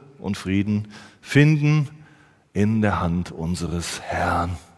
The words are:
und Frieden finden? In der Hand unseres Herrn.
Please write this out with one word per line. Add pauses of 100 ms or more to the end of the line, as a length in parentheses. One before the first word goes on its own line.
(200)
und
Frieden (320)
finden? (640)
In
der
Hand
unseres
Herrn. (260)